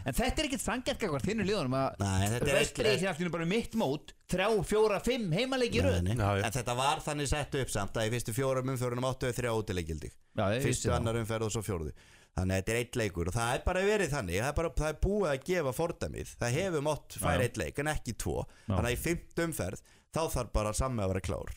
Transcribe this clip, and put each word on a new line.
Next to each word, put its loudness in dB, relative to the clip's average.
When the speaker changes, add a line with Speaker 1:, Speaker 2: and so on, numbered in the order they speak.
Speaker 1:
En -2
þetta 0
er 0
ekkert -4
sanngjarnt -2
gagnvart -2
hinu 0
liðunum 0
að 2
Speaker 2:
Nei, 2
þetta 0
er 4
Speaker 1:
Vestri 2
Speaker 2:
eitt 2
Speaker 1:
er 0
allt -6
í -2
einu 0
bara -2
mitt 0
mót, 0
þrjá, 2
fjóra, 4
fimm 0
heimaleiki 2
í 4
Speaker 2:
Nei, 4
Speaker 1:
röð. 2
Speaker 2:
nei. 0
Speaker 3:
Já, 2
já. 2
Speaker 2:
En -2
þetta -2
var 2
þannig -2
sett -2
upp -2
samt -2
að 2
í 0
fyrstu -4
fjórum 0
umferðunum 0
áttu -2
þeir -4
þrjá 0
útileikildi. -2
Speaker 1:
Já, -6
ég 2
vissi 0
Speaker 2:
Fyrstu, 0
Speaker 1:
það. 4
Speaker 2:
annar 0
umferð -2
og -2
svo -2
fjórðu. -4
Þannig 0
að 2
þetta -4
er 2
eitt -4
leikur 0
og 0
það 2
er -2
bara 0
verið 2
þannig, -2
það 2
er -4
bara, 0
það 0
er -6
búið 2
að 0
gefa 0
fordæmið. -4
Það -2
hefur 0
mátt -4
færa 0
Speaker 1:
Já, 2
já. 2
Speaker 2:
einn -6
leik -4
en -2
ekki -4
tvo. -2
Speaker 1:
Já. -6
Speaker 2:
Þannig 2
að 0
í -4
fimmtu -2
umferð, -4
þá 0
þarf -2
bara 2
Sammi 0
að 2
vera 0
klár -4